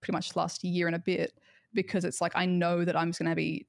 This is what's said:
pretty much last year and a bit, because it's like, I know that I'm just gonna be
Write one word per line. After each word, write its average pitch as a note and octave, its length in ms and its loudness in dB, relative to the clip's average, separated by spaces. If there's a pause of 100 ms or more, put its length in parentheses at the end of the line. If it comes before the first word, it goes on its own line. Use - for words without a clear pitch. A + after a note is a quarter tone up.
pretty - 140 -2
much - 200 -6
last E3+ 280 -2
year F3 220 2
and E3+ 100 0
a - 40 -4
bit, F3 380 -2 (360)
because F#3 300 0
it's - 160 -4
like, E3+ 160 0
I F3+ 100 2
know F3 380 2
that E3+ 120 2
I'm E3 140 2
just E3+ 100 -4
gonna E3 140 0
be D#3+ 340 -2